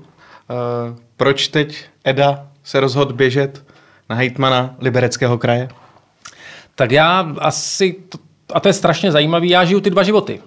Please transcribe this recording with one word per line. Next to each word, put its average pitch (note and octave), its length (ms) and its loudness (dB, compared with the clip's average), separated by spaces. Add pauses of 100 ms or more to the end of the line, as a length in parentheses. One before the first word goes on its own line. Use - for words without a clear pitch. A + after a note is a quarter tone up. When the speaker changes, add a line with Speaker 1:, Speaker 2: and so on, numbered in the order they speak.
(500)
Speaker 1:
Eh, A#2+ 460 -6 (200)
proč C#3 320 0
teď D3+ 360 -4 (200)
Eda C#3 420 0 (180)
se - 160 0
rozhodl C3+ 340 0
běžet C3+ 500 0 (460)
na A2+ 60 -4
hejtmana C3 640 0
Libereckého B2 580 0
kraje? B2 300 0 (1080)
Speaker 2:
Tak B2 160 0
já D#3+ 480 2
asi, - 580 -2 (120)
t-, - 100 -18 (360)
a E3 60 2
to - 80 2
je G3 40 4
strašně E3+ 400 0
zajímavý, D#3+ 360 2
já F3 160 4
žiju F#3+ 160 2
ty G3+ 100 0
dva F#3 120 2
životy. G3 440 0